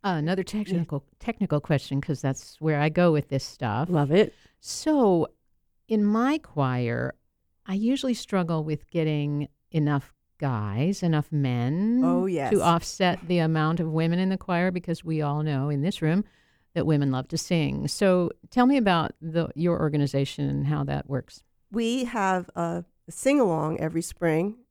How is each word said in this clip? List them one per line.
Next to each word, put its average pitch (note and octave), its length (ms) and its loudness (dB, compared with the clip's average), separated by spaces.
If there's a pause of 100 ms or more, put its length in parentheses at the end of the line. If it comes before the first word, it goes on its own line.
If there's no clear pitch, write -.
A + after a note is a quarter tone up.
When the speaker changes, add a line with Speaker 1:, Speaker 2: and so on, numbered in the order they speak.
Speaker 1:
Uh, F#3 160 0
another F3 240 0
Speaker 2:
Yeah. G#3 220 -4
Speaker 1:
technical, E3+ 400 -4 (160)
technical F#3 400 0
question, C#3 400 -2
'cause C#3+ 200 -4
that's - 400 -4
where D#3 200 0
I D3+ 80 2
go F3 240 4
with D3 160 0
this C3+ 160 -2
stuff. B2 440 -4
Speaker 2:
Love D3 220 2
it. F#3 240 4 (240)
Speaker 1:
So A3 680 2 (580)
in G#3+ 180 2
my A#3+ 340 2
choir, B2+ 760 -2 (520)
I F#3+ 80 -4
usually A#3+ 400 0
struggle E3+ 500 -2
with D3+ 260 -6
getting D3 560 -2 (240)
enough D3 440 0 (240)
guys, B2 640 -2
enough D#3+ 280 2
men D3 720 0
Speaker 3:
Oh, C4 240 2
yes. D#3 260 -2
Speaker 1:
to G#3 100 4
offset E3+ 560 0 (100)
the F3 100 2
amount D#3+ 420 2
of D#3+ 120 -2
women E3 260 2
in F#3+ 120 0
the F#3+ 80 -2
choir, F3+ 320 0
because F3 340 -6
we D#3+ 160 -2
all D3 220 -2
know C#3+ 260 0
in C#3+ 140 0
this F3+ 180 -2
room E3 240 2 (500)
that - 120 0
women C#3+ 240 4
love C3 180 -4
to E3 80 -6
sing. D3 520 -2
So F3+ 420 2 (200)
tell B3 140 4
me C#4 140 4
about F#3 420 2
the, E3 360 -2
your E3+ 220 0
organization C#3+ 680 0
and C#3 200 -2
how D3 160 0
that C#3 220 -6
works. - 360 -8 (280)
Speaker 3:
We A#3 340 -2
have F#3+ 520 -2
a E3+ 280 -4 (260)
sing-along F3 680 2
every E3 220 -2
spring. E3+ 540 -2 (140)